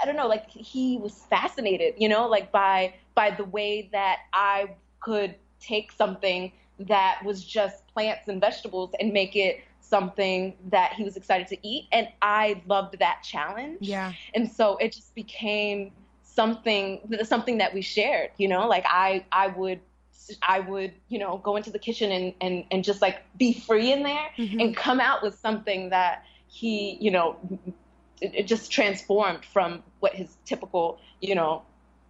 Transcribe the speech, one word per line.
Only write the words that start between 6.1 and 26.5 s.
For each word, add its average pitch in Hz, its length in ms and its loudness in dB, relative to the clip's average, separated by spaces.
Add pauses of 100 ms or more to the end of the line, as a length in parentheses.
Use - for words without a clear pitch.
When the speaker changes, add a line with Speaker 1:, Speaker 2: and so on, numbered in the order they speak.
Speaker 1:
that 190 440 2
was 190 220 -6
just 202 440 -2
plants 214 400 -4
and 190 120 -4
vegetables 185 580 -2
and 214 140 0
make 196 240 0
it 190 240 2 (220)
something 185 720 0 (160)
that 185 240 4
he 214 100 -6
was 196 140 -8
excited 185 300 0
to 190 100 -10 (100)
eat. 214 240 -8
And 226 160 2 (140)
I 208 440 2
loved 190 340 0
that 175 220 2
challenge. 220 580 -8
Speaker 2:
Yeah. 190 340 -6 (200)
Speaker 1:
And 220 160 0
so 202 280 2
it 226 140 -2
just - 220 -20
became 208 760 -4 (320)
something, 214 800 0 (240)
something 233 340 0
that 190 160 0
we 190 80 -4
shared, 214 560 0
you 196 100 2
know, 190 200 2
like, 185 200 2
I, 185 420 2
I 190 180 4
would, 185 320 -6 (600)
I 185 200 2
would, 190 320 -6 (180)
you 233 80 -6
know, 196 200 -4
go 202 180 -2
into 214 140 -6
the 208 80 -8
kitchen 226 320 -2
and, 185 300 -2
and, 180 300 -2
and 190 140 0
just, 202 180 0
like, 190 200 0 (140)
be 240 160 4
free 226 400 2
in 277 120 2
there 294 240 -4 (100)
Speaker 2:
Mm-hmm. 226 220 -4
Speaker 1:
and 226 160 2
come 254 240 2
out 262 220 2
with 208 180 -4
something 202 500 -2
that 180 340 2 (240)
he, 208 520 -4